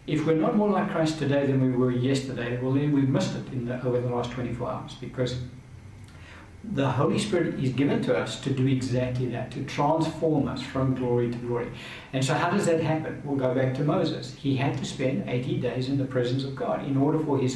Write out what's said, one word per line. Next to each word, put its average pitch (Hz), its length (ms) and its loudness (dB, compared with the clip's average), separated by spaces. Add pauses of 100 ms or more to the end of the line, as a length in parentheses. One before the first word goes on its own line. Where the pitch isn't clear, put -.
if 151 200 0
we're 160 100 4
not 214 220 2
more 208 120 4
like 180 220 2
Christ 156 260 0
today 139 280 2
than 131 160 2
we 127 80 4
were 123 220 2
yesterday, 123 680 -2
well, 131 120 0
then 147 180 2
we've 135 160 4
missed 170 280 2
it - 180 -8
in 120 140 -4
the, 123 180 -4
over 123 160 2
the 120 80 -2
last 120 220 -2
twenty-four 120 380 -4
hours, - 260 -8
because - 420 -4 (1400)
the 139 160 2
Holy - 300 2
Spirit - 440 0
is 127 80 2
given - 300 2
to 120 160 2
us - 240 -4
to 139 80 -4
do 127 180 2
exactly 127 600 0
that, - 240 -6
to 127 140 -6
transform 151 840 2
us 123 120 -6
from 131 340 0
glory 120 360 2
to 120 60 -4
glory. 120 340 -4 (400)
And 131 140 0
so - 80 2
how 175 160 2
does 190 160 2
that 165 160 4
happen? 156 420 0
We'll 139 140 -2
go 127 160 2
back 131 220 2
to 147 80 0
Moses. 156 500 0
He 135 220 0
had 135 220 0
to - 80 -4
spend 131 440 -2
eighty 123 280 0
days 127 320 -2
in 139 80 2
the 135 80 0
presence 127 400 0
of - 100 -6
God - 300 -2
in 139 100 0
order 151 240 4
for 135 180 0
his 127 180 2